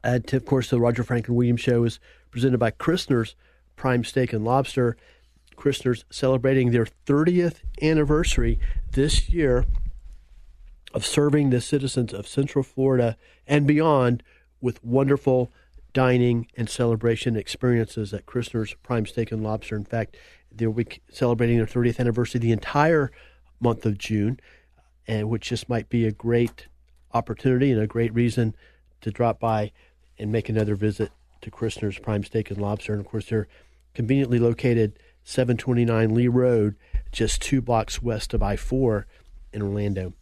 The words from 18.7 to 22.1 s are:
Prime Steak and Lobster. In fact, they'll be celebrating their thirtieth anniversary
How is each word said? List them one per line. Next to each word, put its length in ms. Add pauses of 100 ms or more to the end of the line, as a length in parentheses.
Prime 240
Steak 260
and 100
Lobster. 340
In 100
fact, 280 (380)
they'll 220
be 260 (100)
celebrating 460
their 100
thirtieth 320
anniversary 400